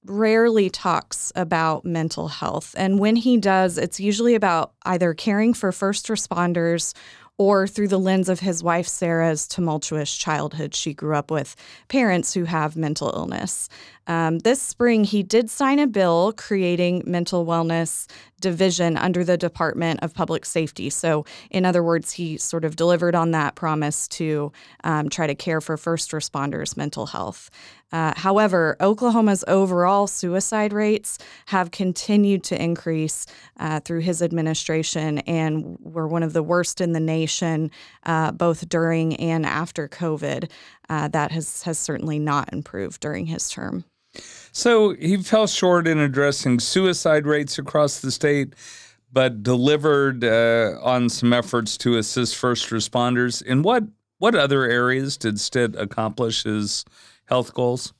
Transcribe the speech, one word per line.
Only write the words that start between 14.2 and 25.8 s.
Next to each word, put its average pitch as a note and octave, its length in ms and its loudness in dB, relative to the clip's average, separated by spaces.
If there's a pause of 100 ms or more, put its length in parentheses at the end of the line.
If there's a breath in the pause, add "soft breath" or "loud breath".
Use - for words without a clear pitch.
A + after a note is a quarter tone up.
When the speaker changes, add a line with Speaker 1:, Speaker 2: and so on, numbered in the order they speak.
Speaker 1:
this C4 200 2
spring, A3+ 440 2
he G#3 180 0
did A3 260 2
sign C#4 300 2
a D4 80 4
bill F#3+ 500 2
creating F3+ 720 0
mental F3 400 0
wellness E3 640 -2 (300 loud breath)
division F3 560 2
under F3+ 260 0
the F3 140 2
Department E3 680 -2
of E3 120 -6
Public D#3+ 300 -4
Safety. D3 460 -4
So, D3+ 340 -2 (260 loud breath)
in F#3 140 0
other F3+ 180 2
words, E3 300 0
he D#3+ 240 -6
sort E3 280 -4
of D#3 100 -4
delivered F3 400 2
on E3 180 2
that D3+ 220 0
promise D3+ 540 -2
to, D3+ 420 -4 (320 loud breath)
um, D3+ 280 0
try D#3+ 180 -2
to C#3+ 60 -2
care D#3+ 260 -2
for D#3 160 -4
first E3 340 -4